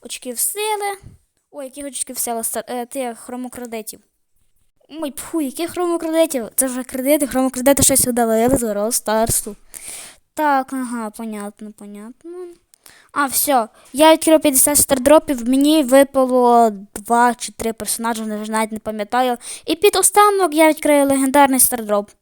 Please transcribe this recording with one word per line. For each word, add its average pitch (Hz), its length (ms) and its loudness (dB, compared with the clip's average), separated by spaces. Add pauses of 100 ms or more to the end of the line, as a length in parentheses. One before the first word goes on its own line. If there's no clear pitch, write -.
очків 240 380 -12
сили. 403 580 -6 (540)
Ой, 285 140 -14
які 277 200 -14
очків 254 320 -10
сили? 233 260 -6
Стар-, 226 240 -6
е, 240 180 -6
тих 240 340 -10
хромокредитів. 247 800 -12 (880)
Ой, 294 220 -8
пфу, - 300 -6
які 302 260 -6
хромокредитів? 330 880 -2
Це 262 100 0
вже 254 180 -6
кредити, 269 440 0
хромокредити 262 560 2
щось 254 240 2
удалили 233 500 2
з 240 60 -2
Brawl 208 280 -2
Старсу. 220 640 -2 (800)
Так, 269 400 0
ага, 240 360 -6
понятно, 214 600 -12
понятно. 226 760 -18 (640)
А, 294 140 -2
все, 247 420 0 (260)
я 311 200 6
відкрив 320 280 4
п'ятдесят 294 360 2
стардропів, 269 720 2
мені 285 340 4
випало 247 880 4 (240)
два 233 420 0
чи - 160 -10
три 226 220 -6
персонажі, 220 500 -6
вже 214 280 -8
навіть 220 200 -2
не 220 80 -8
пам'ятаю. 240 580 -2 (280)
І 320 100 0
під 403 200 2
останок 381 580 4
я 311 160 6
відкрию 294 360 2
легендарний 269 540 2
стардроп. 208 500 0 (120)